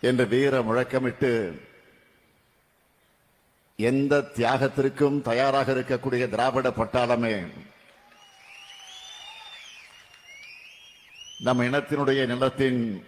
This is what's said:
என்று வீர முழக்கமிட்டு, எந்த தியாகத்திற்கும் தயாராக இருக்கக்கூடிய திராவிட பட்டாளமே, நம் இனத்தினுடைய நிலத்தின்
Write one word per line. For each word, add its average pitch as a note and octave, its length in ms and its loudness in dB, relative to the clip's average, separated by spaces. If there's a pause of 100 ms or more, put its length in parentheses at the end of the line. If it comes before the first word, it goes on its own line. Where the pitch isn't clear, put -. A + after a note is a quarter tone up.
என்று B2 260 4
வீர C3 340 2
முழக்கமிட்டு, A#2 1000 0 (2250)
எந்த C3+ 420 2
தியாகத்திற்கும் C3+ 1040 2
தயாராக C3+ 520 2
இருக்கக்கூடிய B2+ 560 0
திராவிட B2 400 2
பட்டாளமே, A#2 800 0 (4000)
நம் B2 220 2
இனத்தினுடைய C3+ 640 2
நிலத்தின் B2 840 0